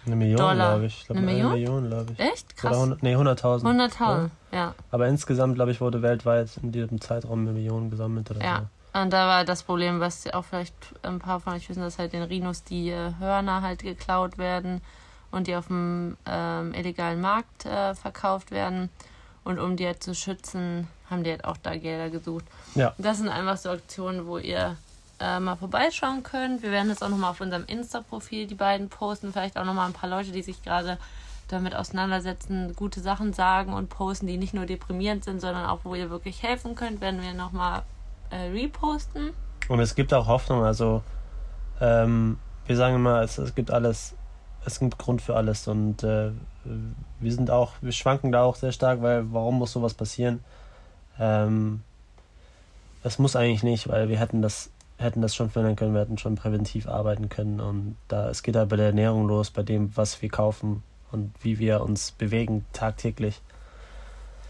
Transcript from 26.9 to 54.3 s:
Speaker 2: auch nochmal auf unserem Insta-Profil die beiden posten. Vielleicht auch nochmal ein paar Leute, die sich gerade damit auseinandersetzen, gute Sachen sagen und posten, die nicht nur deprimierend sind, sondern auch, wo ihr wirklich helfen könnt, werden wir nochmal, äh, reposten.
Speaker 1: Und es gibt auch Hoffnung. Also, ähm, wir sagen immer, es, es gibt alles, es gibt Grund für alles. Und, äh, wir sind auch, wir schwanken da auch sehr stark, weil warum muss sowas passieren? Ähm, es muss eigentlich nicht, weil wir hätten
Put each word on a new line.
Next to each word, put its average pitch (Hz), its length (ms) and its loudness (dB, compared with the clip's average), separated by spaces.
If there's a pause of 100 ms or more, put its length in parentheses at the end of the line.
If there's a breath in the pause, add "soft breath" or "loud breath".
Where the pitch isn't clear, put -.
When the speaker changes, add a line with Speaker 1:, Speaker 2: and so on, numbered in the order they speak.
Speaker 2:
auch 202 60 -2
nochmal 190 240 0
auf - 80 -14
unserem 180 260 -4
Insta-Profil 220 800 -8
die 202 80 -10
beiden 196 360 0
posten. 208 420 -6
Vielleicht 196 260 -4
auch 185 60 -2
nochmal 190 240 0
ein 185 40 -6
paar 185 160 -6
Leute, 190 220 -4
die 185 120 -6
sich 185 200 -12
gerade 175 360 -2 (500 loud breath)
damit 185 260 -2
auseinandersetzen, 185 1000 -2
gute 196 240 -6
Sachen 196 320 0
sagen 190 420 2
und 190 160 -4
posten, 190 380 -4
die 180 80 -4
nicht 190 180 -4
nur 185 120 -2
deprimierend 185 580 -2
sind, 190 160 -6
sondern 180 260 -4
auch, - 160 0
wo 180 140 -6
ihr 175 140 -4
wirklich 180 340 -8
helfen 240 320 -4
könnt, 220 240 -6
werden 190 200 -2
wir 180 140 -6
nochmal, 180 480 -2 (480)
äh, 180 200 -6
reposten. 294 800 -2 (380)
Speaker 1:
Und 120 120 4
es 113 140 2
gibt 139 200 2
auch 117 120 4
Hoffnung. 120 380 4
Also, 110 380 2 (800 loud breath)
ähm, 117 580 6 (280)
wir 123 100 2
sagen 127 200 6
immer, 120 240 6
es, 113 180 0
es 131 160 -4
gibt 117 160 -2
alles, 117 440 2 (500)
es - 160 -6
gibt 123 180 2
Grund 123 240 0
für 117 140 0
alles. 107 320 2
Und, 107 340 0
äh, 107 300 2 (880)
wir 117 120 0
sind 123 180 2
auch, 123 220 4 (100)
wir 123 100 -2
schwanken 135 400 2
da 120 100 6
auch 123 140 4
sehr 127 160 -2
stark, 127 300 2
weil 117 300 2
warum 117 260 2
muss 120 140 0
sowas 117 220 0
passieren? 120 480 -2 (800 loud breath)
Ähm, 107 640 2 (1200 soft breath)
es 110 160 0
muss 135 160 4
eigentlich 117 260 4
nicht, 117 260 2
weil 110 200 2
wir 110 100 2
hätten 113 240 2